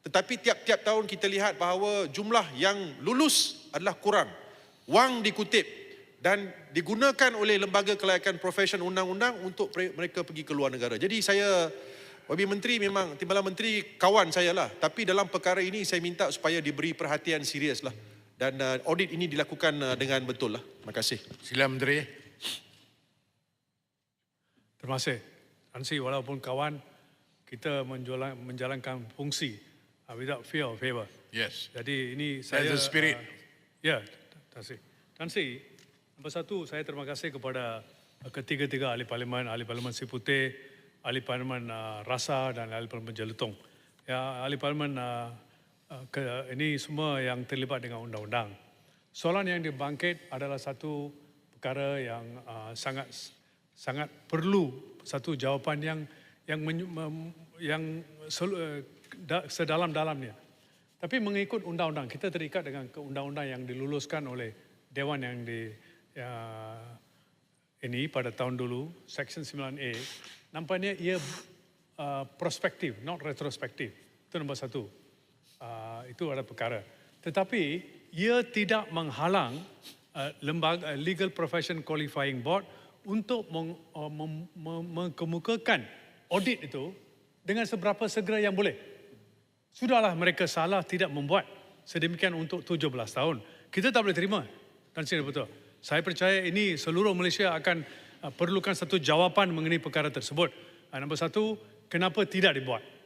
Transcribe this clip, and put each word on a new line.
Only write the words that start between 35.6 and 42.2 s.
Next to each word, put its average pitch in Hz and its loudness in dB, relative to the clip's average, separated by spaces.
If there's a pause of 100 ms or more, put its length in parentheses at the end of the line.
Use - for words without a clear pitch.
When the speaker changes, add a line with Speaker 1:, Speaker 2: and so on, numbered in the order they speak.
Speaker 3:
nombor 151 -12
satu, 170 -6 (100)
saya 151 -6
terima 143 -8
kasih 143 -6
kepada, 123 -6 (400)
uh, 127 -14
ketiga-tiga 135 -2
ahli 120 -6
parlimen, 123 -4
ahli 117 -6
parlimen 120 -6
Seputih, 135 0 (520)
ahli 127 -2
parlimen, 123 -4
uh, 110 -8
Rasa 131 0